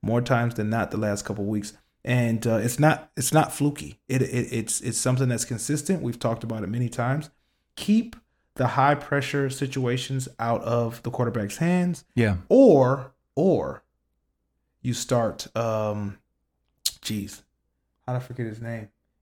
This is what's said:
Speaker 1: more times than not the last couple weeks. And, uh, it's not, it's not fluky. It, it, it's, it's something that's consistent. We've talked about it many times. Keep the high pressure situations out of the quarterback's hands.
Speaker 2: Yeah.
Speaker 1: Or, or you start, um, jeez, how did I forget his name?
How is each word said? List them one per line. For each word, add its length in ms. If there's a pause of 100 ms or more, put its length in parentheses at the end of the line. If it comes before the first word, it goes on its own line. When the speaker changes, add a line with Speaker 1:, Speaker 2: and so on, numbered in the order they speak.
Speaker 1:
more 180
times 340
than 160
not 200
the 60
last 280
couple 200
weeks. 280 (320)
And, 420
uh, 100
it's 220
not, 380
it's 160
not 200
fluky. 460 (100)
It, 140
it, 300
it's, 300
it's 160
something 300
that's 180
consistent. 560
We've 160
talked 260
about 180
it 60
many 220
times. 400 (460)
Keep 400 (400)
the 120
high 260
pressure 540
situations 800 (100)
out 240
of 400
the 80
quarterback's 460
hands. 480 (100)
Speaker 2:
Yeah. 220 (140)
Speaker 1:
Or, 640 (220)
or 480 (1000)
you 100
start, 540 (100)
um, 640 (840)
jeez, 400 (640)
how 60
did 100
I 40
forget 200
his 140
name? 280 (340)